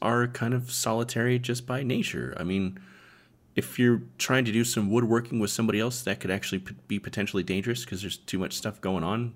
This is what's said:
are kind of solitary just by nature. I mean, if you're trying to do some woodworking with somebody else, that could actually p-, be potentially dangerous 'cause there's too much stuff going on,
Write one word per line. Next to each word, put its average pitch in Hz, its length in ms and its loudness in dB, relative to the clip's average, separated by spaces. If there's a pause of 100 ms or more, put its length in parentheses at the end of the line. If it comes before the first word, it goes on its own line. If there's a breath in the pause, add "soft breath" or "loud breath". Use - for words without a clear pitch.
are 120 260 4
kind 120 280 -2
of 123 160 -2
solitary 117 640 2
just 123 300 -4
by 131 160 -2
nature. 123 560 -2
I - 40 -4
mean, 95 360 0 (760 loud breath)
if - 220 -2
you're 120 240 6 (160)
trying 131 280 2
to 110 60 0
do 113 120 4
some 110 260 0
woodworking 117 500 2
with 101 120 0
somebody 107 280 2
else, 123 240 -2
that 98 160 -2
could 92 120 -2
actually 98 280 -2
p-, 95 160 -10 (120)
be 101 120 -2
potentially 98 440 -2
dangerous 98 420 -2
'cause 95 160 -8
there's 95 160 -8
too - 220 -4
much 92 140 -2
stuff - 280 -8
going 95 220 0
on, 113 320 -2